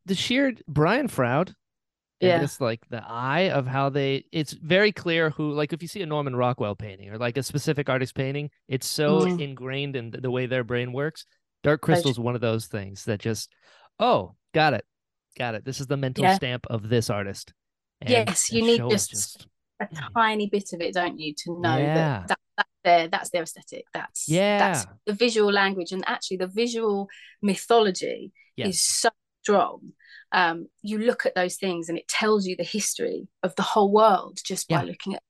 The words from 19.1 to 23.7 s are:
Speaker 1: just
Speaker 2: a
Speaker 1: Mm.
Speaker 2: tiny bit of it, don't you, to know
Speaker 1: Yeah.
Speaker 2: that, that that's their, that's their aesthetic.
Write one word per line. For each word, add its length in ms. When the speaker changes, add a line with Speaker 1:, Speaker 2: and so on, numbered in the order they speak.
Speaker 1:
just 80
Speaker 2:
a 60
Speaker 1:
Mm. 280
Speaker 2:
tiny 340
bit 240
of 80
it, 140
don't 240
you, 200
to 220
know 180
Speaker 1:
Yeah. 160
Speaker 2:
that, 340
that 100
that's 100
their, 240
that's 220
their 140
aesthetic. 500